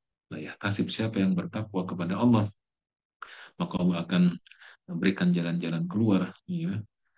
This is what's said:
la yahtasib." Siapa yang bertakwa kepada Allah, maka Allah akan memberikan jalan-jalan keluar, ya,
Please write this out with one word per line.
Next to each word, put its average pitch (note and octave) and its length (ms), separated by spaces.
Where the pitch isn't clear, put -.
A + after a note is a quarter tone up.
la D#2 140
yahtasib." - 480
Siapa A2 320
yang F#2+ 160
bertakwa G2 500
kepada F2+ 300
Allah, A2 320
maka F2 220
Allah F2 260
akan F2+ 180
memberikan F2+ 400
jalan-jalan E2+ 560
keluar, F#2+ 480
ya, C3+ 260